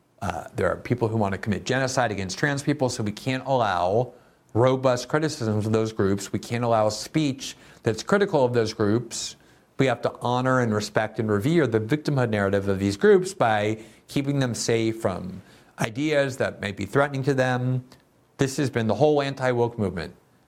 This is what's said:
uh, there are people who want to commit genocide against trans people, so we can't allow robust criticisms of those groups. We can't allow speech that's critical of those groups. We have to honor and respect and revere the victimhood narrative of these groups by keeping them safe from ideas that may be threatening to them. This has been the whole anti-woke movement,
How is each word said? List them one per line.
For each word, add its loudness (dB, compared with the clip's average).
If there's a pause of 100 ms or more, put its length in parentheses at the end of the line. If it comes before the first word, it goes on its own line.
(200)
uh, -6 (120)
there 0
are -2
people -2
who -2
want 0
to -6
commit -4
genocide 0
against -6
trans -2
people, 0
so -6
we -2
can't -4
allow 2 (420)
robust 2
criticisms 0
of 2
those 2
groups. 0
We -2
can't -4
allow 2
speech -4 (280)
that's -2
critical 2
of 0
those 2
groups. -2 (420)
We 4
have 0
to 0 (100)
honor 2
and 2
respect -2
and -2
revere 2
the 2
victimhood 0
narrative 0
of 0
these 0
groups 4
by 0 (300)
keeping -2
them 0
safe -2
from -6 (360)
ideas 0
that -4
may -2
be -6
threatening 2
to 2
them. 0 (540)
This 0
has 0
been -2
the 2
whole 4
anti-woke 0
movement, -4 (340)